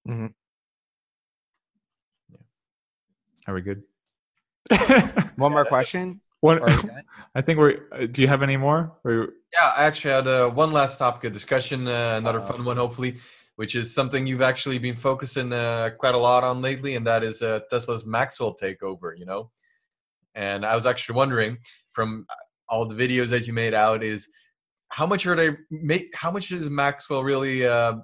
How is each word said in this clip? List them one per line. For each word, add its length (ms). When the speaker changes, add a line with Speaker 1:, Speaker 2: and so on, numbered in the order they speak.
Speaker 1:
Mm-hmm. 200
Speaker 2:
Yeah. 60
Are 60
we 80
good? 220
<laughs> 640
Speaker 1:
One 160
more 140
question? 560
Speaker 2:
One, 180
Speaker 1:
Or 100
is 140
that 200
Speaker 2:
<laughs> 160
I 60
think 180
we're, 220
uh, 200
do 100
you 60
have 160
any 140
more? 460
Or 260
Speaker 3:
Yeah, 240
I 80
actually 280
had, 140
uh, 220
one 220
last 280
topic 260
of 80
discussion, 540
uh, 300
another 220
Speaker 1:
Uh-oh. 140
Speaker 3:
fun 120
one, 120
hopefully, 400
which 200
is 180
something 340
you've 140
actually 380
been 160
focusing, 580
uh, 440
quite 180
a 20
lot 260
on 180
lately, 340
and 120
that 160
is, 180
uh, 280
Tesla's 360
Maxwell 500
takeover, 600
you 80
know? 260
And 320
I 100
was 100
actually 300
wondering, 420
from, 360
uh, 60
all 180
the 100
videos 340
that 180
you 60
made 200
out, 300
is 260
how 160
much 200
are 100
they 160
ma-, 260
how 180
much 200
is 180
Maxwell 540
really, 420
uh, 380